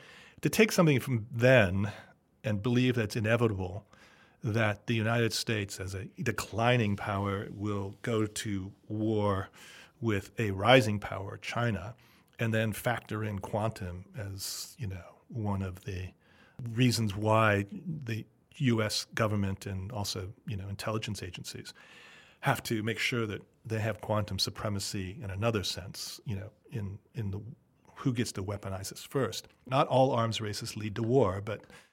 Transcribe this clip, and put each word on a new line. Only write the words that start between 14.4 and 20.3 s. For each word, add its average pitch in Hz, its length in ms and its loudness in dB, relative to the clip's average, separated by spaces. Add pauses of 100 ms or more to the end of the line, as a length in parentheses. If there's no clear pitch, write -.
you 131 80 -6
know, 92 160 -8 (280)
one 101 340 -2
of 92 220 -8
the 92 240 -8 (640)
reasons 113 400 4
why 107 500 4 (380)
the 113 200 -6 (340)
U 117 260 2
S - 320 -2
government 101 500 0
and 95 260 -8
also, 101 400 -6 (140)